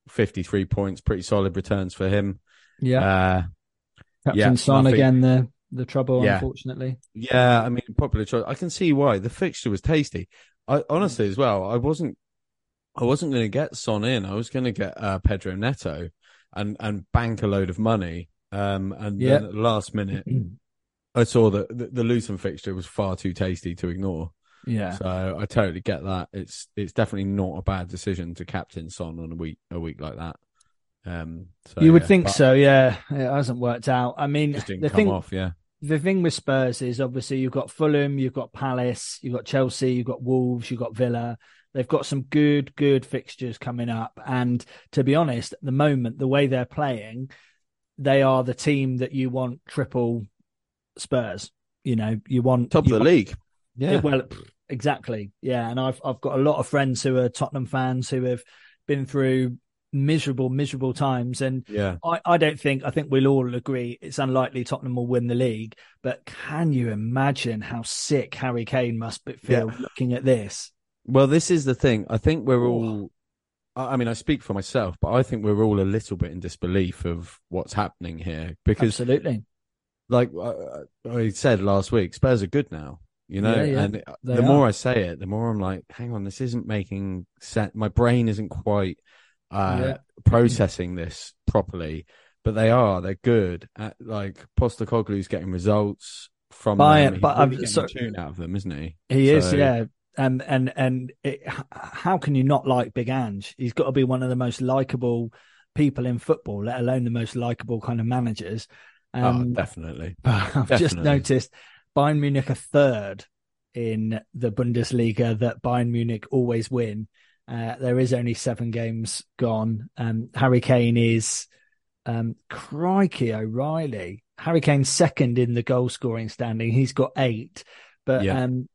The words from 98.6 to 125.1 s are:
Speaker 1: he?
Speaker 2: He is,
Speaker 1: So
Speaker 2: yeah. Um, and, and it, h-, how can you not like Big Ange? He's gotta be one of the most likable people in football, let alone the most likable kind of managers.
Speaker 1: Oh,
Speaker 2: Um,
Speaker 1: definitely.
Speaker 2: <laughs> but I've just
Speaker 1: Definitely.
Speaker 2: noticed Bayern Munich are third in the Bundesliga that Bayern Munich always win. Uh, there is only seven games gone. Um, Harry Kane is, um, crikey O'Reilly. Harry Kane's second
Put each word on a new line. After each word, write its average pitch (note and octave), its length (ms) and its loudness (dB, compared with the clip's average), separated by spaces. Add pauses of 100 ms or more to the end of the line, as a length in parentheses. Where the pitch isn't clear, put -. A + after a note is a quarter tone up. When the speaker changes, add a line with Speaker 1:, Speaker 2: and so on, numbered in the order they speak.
Speaker 1:
he? D#2 260 -10 (100)
Speaker 2:
He C3+ 220 4
is, D3+ 220 6
Speaker 1:
So - 40 2
Speaker 2:
yeah. B2+ 300 2 (340)
Um, C3 280 0
and, C3 280 0
and B2+ 380 -2 (100)
it, - 220 -6
h-, - 80 -10 (180)
how - 460 -4
can C#3+ 160 0
you C3 100 4
not C3+ 220 2
like B2 260 2
Big A#2+ 160 -4
Ange? A#2 480 -4
He's B2 180 -4
gotta C3+ 180 0
be C3+ 120 2
one B2+ 200 0
of B2+ 60 -2
the B2 60 -2
most B2 260 -2
likable B2 720 -2 (440)
people C3+ 320 2
in A#2+ 100 -2
football, A2+ 480 -4
let B2 140 -4
alone B2 240 0
the A#2 80 -2
most A#2 240 -4
likable A#2+ 440 -4
kind A#2+ 200 -4
of A2 80 -2
managers. A2+ 600 -4 (460)
Speaker 1:
Oh, B2 140 0
Speaker 2:
Um, B2 260 0
Speaker 1:
definitely. E2 640 -8
Speaker 2:
<laughs> - 40 -10
but G#2+ 340 2
I've B2 120 0
just C3 120 4 (140)
Speaker 1:
Definitely. - 160 -4
Speaker 2:
noticed C3+ 420 2 (420)
Bayern D3 240 4
Munich C#3 300 0
are C3 60 -2
third A2 680 0 (500)
in A2 440 -2 (140)
the A#2 180 -2
Bundesliga A#2 880 0
that A#2+ 240 -2
Bayern B2 300 0
Munich A#2 400 -2
always A#2+ 400 0
win. A2 360 -4 (400)
Uh, A#2 320 -6
there B2+ 200 2
is B2+ 120 4
only A#2+ 220 0
seven A#2 380 -4
games A2+ 520 -6 (140)
gone. A2+ 500 0 (100)
Um, A2+ 360 -4
Harry B2+ 280 4
Kane A#2+ 360 4
is, A2+ 480 2 (640)
um, A#2 280 -4 (140)
crikey E3+ 840 0
O'Reilly. A2 880 -4 (160)
Harry E3 220 2
Kane's C#3+ 280 4
second C3+ 480 2